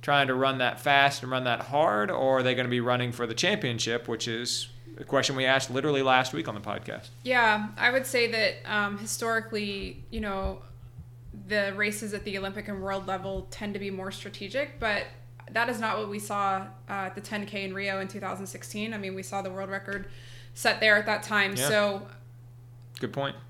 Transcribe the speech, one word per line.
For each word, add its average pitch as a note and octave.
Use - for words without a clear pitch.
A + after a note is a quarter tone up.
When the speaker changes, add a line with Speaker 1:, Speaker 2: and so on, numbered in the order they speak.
Speaker 1:
trying C#3+
to C3
run C3
that B2
fast C#3
and B2+
run C3
that A#2+
hard, F#3
or C3
are B2+
they B2
gonna B2
be B2
running B2
for A#2+
the A2+
championship, A#2+
which A2+
is A#2+
a -
question C3+
we C3
asked C3
literally C#3
last B2+
week E3
on G#2+
the G#2
podcast? -
Speaker 2:
Yeah, A3
I A#3+
would C4
say A#3+
that, A3
um, G3+
historically, G#3+
you A3+
know, G3
the G3+
races G#3
at G3+
the G3
Olympic G3
and G3
world F#3+
level F#3+
tend G#3
to G3
be G3
more F#3+
strategic, G#3
but G#3
that A3+
is A3+
not A3
what G#3+
we G#3
saw, G3+
uh, -
at F#3+
the G3+
ten G#3
K G3
in F#3+
Rio G3
in F#3+
two G3+
thousand F#3+
sixteen. G#3+
I G#3+
mean, F#3+
we F#3+
saw G3
the F#3+
world F#3+
record G3
set G#3+
there G#3+
at G#3
that G#3+
time. G3+
Speaker 1:
Yeah. C#3+
Speaker 2:
So G3+
Speaker 1:
Good B2
point. C#3